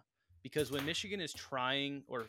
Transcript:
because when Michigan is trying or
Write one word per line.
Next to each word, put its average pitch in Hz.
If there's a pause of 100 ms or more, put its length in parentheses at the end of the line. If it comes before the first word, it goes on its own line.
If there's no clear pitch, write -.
(420)
because 131
when 139
Michigan 185
is 156
trying 139
or 120